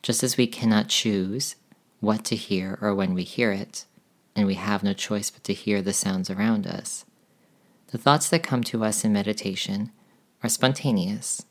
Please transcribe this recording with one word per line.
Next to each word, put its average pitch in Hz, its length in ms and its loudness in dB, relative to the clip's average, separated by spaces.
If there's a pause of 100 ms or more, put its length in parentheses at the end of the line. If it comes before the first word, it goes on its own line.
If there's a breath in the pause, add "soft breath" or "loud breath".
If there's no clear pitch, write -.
Just - 220 0
as 127 140 2
we 123 100 4
cannot 110 400 2
choose 104 680 0 (420)
what 107 260 2
to 117 100 0
hear 95 460 -2
or 104 140 2
when 95 180 2
we 92 80 0
hear 110 300 0
it, - 340 -6 (500)
and 104 120 2
we 95 80 0
have 98 260 -2
no 98 100 0
choice 104 380 -4
but - 140 -18
to 101 100 -4
hear 101 300 0
the 98 100 0
sounds 95 380 -2
around 101 340 0
us, - 400 -10 (880 soft breath)
the 113 80 -6
thoughts 147 300 4
that 165 120 2
come 123 220 0
to 113 200 -2
us 107 220 0
in 107 80 4
meditation 101 800 -2 (520 soft breath)
are 117 60 -2
spontaneous. 117 1000 0